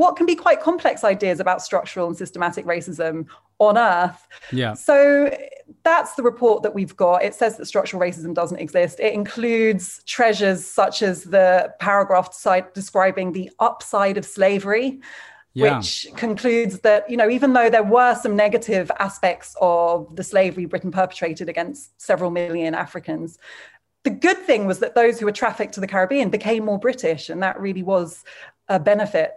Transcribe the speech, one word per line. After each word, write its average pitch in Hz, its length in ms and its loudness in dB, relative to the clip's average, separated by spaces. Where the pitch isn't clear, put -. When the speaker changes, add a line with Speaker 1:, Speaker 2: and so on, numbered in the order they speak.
Speaker 1:
what 349 140 4
can 339 100 0
be 339 100 2
quite 330 260 2
complex 330 420 0
ideas 196 360 0
about 180 220 0
structural 175 460 -4
and 170 80 -8
systematic 175 500 -6
racism 165 600 -6
on 208 200 4
Earth. 180 500 0
Speaker 2:
Yeah. 123 240 -2
Speaker 1:
So - 200 2
that's - 300 0
the 254 100 -6
report 233 400 2
that 208 100 -2
we've 190 220 -6
got. 180 280 2
It 202 100 -2
says 214 240 -2
that - 80 -14
structural 185 360 -4
racism 170 320 -4
doesn't 170 260 -4
exist. 175 400 -2
It 214 140 0
includes 220 920 -2
treasures 202 580 0
such - 200 0
as 190 220 -2
the 185 560 4
paragraph 196 540 2
side 185 400 0
describing 190 600 0
the 185 160 -8
upside 202 580 0
of 202 80 -6
slavery, 202 640 0
Speaker 2:
Yeah. 139 240 2
Speaker 1:
which - 380 -8
concludes 233 680 -2
that, 208 280 4
you 240 80 -4
know, 220 200 4
even 262 160 2
though 240 180 4
there 220 120 4
were 247 180 6
some 220 200 -4
negative 208 640 0
aspects - 600 -4
of 170 560 0
the 185 80 -10
slavery 185 420 0
Britain 175 260 -6
perpetrated 175 580 -4
against - 500 -10
several 180 320 -2
million 170 440 -4
Africans, 165 640 -8
the 202 120 -2
good 381 100 2
thing 208 220 2
was 185 80 -4
that - 160 -4
those 233 240 4
who 208 60 -6
were 208 180 -2
trafficked 214 300 -4
to 202 80 -10
the 190 60 -4
Caribbean 196 420 0
became 214 340 -2
more 202 160 -2
British, 208 500 -2
and 165 140 -6
that 190 160 -4
really 190 240 -6
was 180 400 -2
a 190 100 0
benefit. 196 580 0